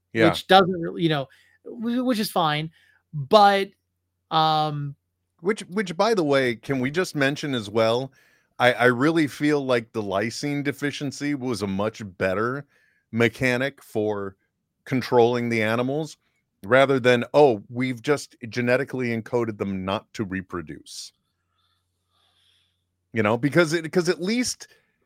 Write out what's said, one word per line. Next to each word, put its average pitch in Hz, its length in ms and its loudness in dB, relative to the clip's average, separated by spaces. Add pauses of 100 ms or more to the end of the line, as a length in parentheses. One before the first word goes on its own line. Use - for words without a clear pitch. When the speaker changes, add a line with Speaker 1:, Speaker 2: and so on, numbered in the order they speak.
(120)
Speaker 1:
Yeah. 113 180 4
Speaker 2:
which - 180 -4
doesn't 185 240 6
really, 175 320 -6
you 165 40 4
know, 143 200 -2 (360)
wh-, 240 400 -4
which 247 140 0
is 214 120 -4
fine. 156 420 0 (400)
But, 196 580 4 (640)
um, 156 640 0 (440)
Speaker 1:
Which, 196 280 -4
which, 185 280 -6
by 214 180 2
the 185 100 0
way, 135 320 2
can 135 240 -4
we 127 100 -2
just 175 240 -4
mention 143 400 -2
as 104 160 -6
well? 113 400 0 (480)
I, 123 140 6
I 113 140 2
really 143 420 2
feel 147 360 0
like 120 280 -2
the 110 100 -4
lysine 117 640 -4
deficiency 143 720 -6
was 123 260 -4
a 101 60 -2
much 101 340 -2 (160)
better 110 480 -2 (460)
mechanic 123 680 0
for 101 560 -6 (480)
controlling 120 640 2
the 113 140 0
animals 127 540 -4 (480)
rather 131 340 4
than, 120 260 4 (100)
"Oh, 139 340 6
we've 127 320 -6
just 143 360 -4 (120)
genetically 123 600 -2
encoded 113 500 -4
them 98 260 -4
not 98 300 -4
to 113 100 -6
reproduce." 90 880 -10 (2000)
You 113 100 0
know, 107 140 2
because 143 360 2
it, 160 200 -4
'cause 175 160 0
at 160 140 0
least, 226 460 -4 (380)